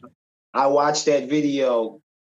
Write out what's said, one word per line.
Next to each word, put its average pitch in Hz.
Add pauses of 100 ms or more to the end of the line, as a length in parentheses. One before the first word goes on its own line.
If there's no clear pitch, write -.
(540)
I 139
watch 143
that 135
video 135 (240)